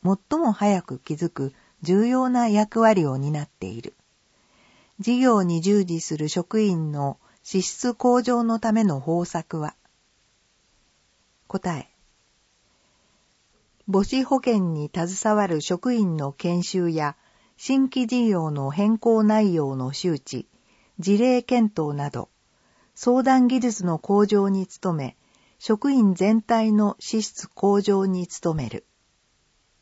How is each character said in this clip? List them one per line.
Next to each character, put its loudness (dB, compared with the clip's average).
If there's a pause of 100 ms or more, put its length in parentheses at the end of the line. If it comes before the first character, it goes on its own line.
最 0
も 2
早 0
く -14
気 -8
づ -4
く -8 (280)
重 2
要 0
な 2
役 0
割 4
を -2
担 -4
っ -14
て -12
い -12
る。 -14 (1040)
事 0
業 4
に 0
従 2
事 -4
す -6
る -4
職 -2
員 0
の -4 (260)
資 -2
質 -4
向 2
上 0
の 0
た -2
め 2
の 2
方 -2
策 -8
は。 -8 (1800)
答 -6
え。 -14 (2000)
母 0
子 -2
保 0
健 0
に -6
携 -2
わ 2
る -2
職 -4
員 0
の -6
研 -2
修 -2
や、 -4 (440)
新 0
規 -2
事 0
業 0
の -4
変 2
更 2
内 4
容 0
の -4
周 -2
知、 -12 (500)
事 2
例 2
検 2
討 -4
な -6
ど、 -10 (640)
相 2
談 4
技 2
術 -2
の -2
向 2
上 2
に -2
努 -6
め、 -8 (400)
職 0
員 4
全 2
体 0
の 2
資 -4
質 -12
向 0
上 0
に -2
努 -4
め -6
る。 -12 (960)